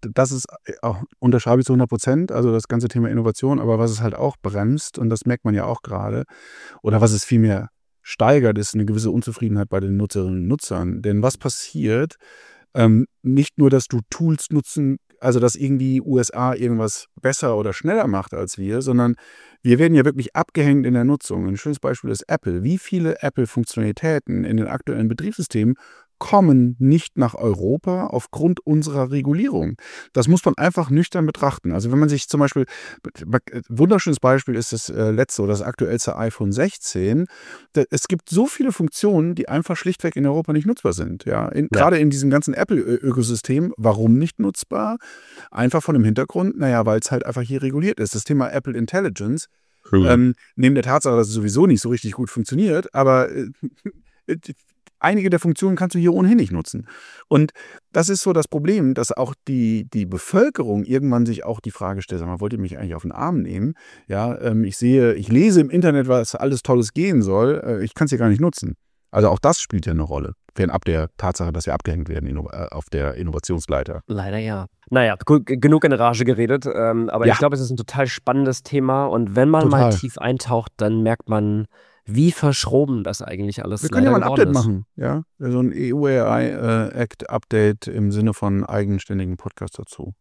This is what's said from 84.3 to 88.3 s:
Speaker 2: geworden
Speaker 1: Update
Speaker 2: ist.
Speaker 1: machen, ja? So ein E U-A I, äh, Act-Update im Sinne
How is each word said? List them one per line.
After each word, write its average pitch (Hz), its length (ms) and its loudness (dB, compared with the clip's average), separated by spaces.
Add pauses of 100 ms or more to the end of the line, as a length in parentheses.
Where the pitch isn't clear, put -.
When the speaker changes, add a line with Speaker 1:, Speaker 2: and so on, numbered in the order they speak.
Speaker 2:
geworden 143 200 4
Speaker 1:
Update 123 60 2
Speaker 2:
ist. 110 40 0
Speaker 1:
machen, 101 180 -2 (120)
ja? 143 260 -4 (160)
So 123 220 -2
ein 127 120 0
E 123 220 -4
U-A 123 460 2
I, 123 80 0
äh, 113 400 -2
Act-Update 107 1000 -2
im 104 260 -2
Sinne 107 220 0